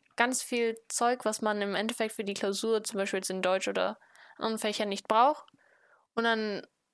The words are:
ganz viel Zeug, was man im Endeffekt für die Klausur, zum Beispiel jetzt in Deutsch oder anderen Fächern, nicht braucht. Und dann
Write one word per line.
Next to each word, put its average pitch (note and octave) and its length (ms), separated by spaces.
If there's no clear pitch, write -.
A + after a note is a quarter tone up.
ganz B3 260
viel A#3 340
Zeug, B3 360
was A3 180
man G#3+ 180
im G3+ 140
Endeffekt A3 400
für G#3+ 100
die G3+ 100
Klausur, G#3+ 480
zum G#3+ 160
Beispiel G3 200
jetzt G3 120
in F#3+ 120
Deutsch F#3+ 260
oder F#3 300
anderen A3 220
Fächern, G#3+ 300
nicht G3 180
braucht. B3 380
Und A#3 100
dann A3 420